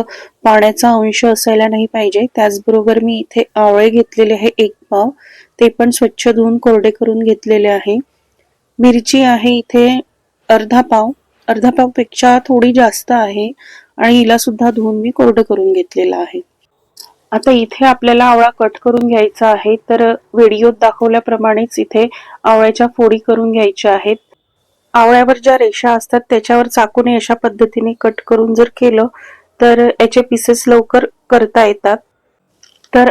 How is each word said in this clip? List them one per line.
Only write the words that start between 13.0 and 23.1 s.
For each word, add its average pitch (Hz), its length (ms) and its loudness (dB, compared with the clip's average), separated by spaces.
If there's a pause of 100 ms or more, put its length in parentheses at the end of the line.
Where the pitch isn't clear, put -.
आहे 214 400 -4 (460)
आणि 240 200 2
हिला 233 200 2
सुद्धा 240 340 -2
धुवून 220 240 -4
मी 220 160 -6
कोरडं 233 300 0
करून 196 320 -2
घेतलेलं 185 440 -4
आहे. 359 240 -10 (880)
आता 226 200 0
इथे 233 340 -2
आपल्याला 240 400 2
आवळा 233 240 4
कट 220 220 -2 (100)
करून 240 260 -2
घ्यायचा 220 400 0
आहे, 208 280 0
तर 233 400 -2 (180)
व्हिडिओत 220 480 2
दाखवल्याप्रमाणेच 226 1000 -2
इथे 220 300 -2 (340)
आवळ्याच्या 220 440 2 (100)
फोडी 226 200 2